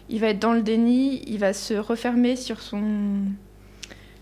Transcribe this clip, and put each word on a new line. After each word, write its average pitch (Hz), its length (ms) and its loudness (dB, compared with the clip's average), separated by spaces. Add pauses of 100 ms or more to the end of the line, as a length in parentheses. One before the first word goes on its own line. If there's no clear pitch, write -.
(100)
il 214 100 -4
va 220 80 2
être 202 100 0
dans 220 140 2
le 233 80 4
déni, 240 680 2
il 214 120 -6
va 196 160 2
se - 180 -6
refermer 240 640 2
sur 240 240 -8
son, 208 600 -2 (1000)